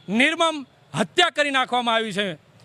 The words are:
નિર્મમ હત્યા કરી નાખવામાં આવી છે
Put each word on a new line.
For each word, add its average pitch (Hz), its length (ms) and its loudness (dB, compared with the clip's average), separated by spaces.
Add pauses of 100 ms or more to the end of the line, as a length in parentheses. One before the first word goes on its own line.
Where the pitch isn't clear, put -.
નિર્મમ 311 560 0 (340)
હત્યા 330 300 2
કરી 294 220 -2
નાખવામાં 247 440 0
આવી 226 160 -2
છે 190 220 -4 (320)